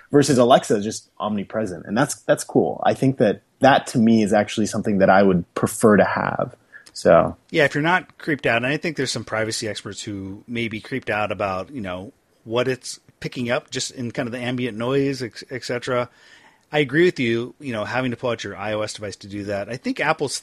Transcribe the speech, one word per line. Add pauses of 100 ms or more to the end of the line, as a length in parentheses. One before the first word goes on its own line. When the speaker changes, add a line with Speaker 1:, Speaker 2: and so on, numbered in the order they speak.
(120)
Speaker 1:
versus
Alexa
is
just (100)
omnipresent.
And
that's,
that's
cool.
I
think
that (160)
that
to
me
is
actually
something
that
I
would (100)
prefer
to
have. (380)
So (140)
Speaker 2:
Yeah,
if
you're
not
creeped
out,
and
I
think
there's
some
privacy
experts
who
may
be
creeped
out
about,
you
know, (320)
what
it's (220)
picking
up
just
in
kind
of
the
ambient
noise,
ex-,
et
cetera. (600)
I
agree
with
you,
you
know,
having
to
pull
out
your
I
O
S
device
to
do
that.
I
think
Apple's